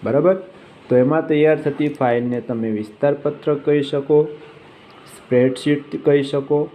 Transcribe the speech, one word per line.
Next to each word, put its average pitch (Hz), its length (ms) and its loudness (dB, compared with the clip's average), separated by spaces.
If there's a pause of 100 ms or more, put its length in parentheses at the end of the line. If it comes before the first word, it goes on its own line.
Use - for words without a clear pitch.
બરાબર? 151 320 2 (520)
તો 127 80 2
એમાં 147 320 2
તૈયાર 156 280 4
થતી 147 320 -4
ફાઇલને 120 520 -2
તમે 113 300 -6
વિસ્તારપત્ર 143 840 -2
કહી 147 280 0
શકો, 143 360 0 (960)
સ્પ્રેડશીટ 131 880 0
કહી 143 180 4
શકો 139 360 -2 (160)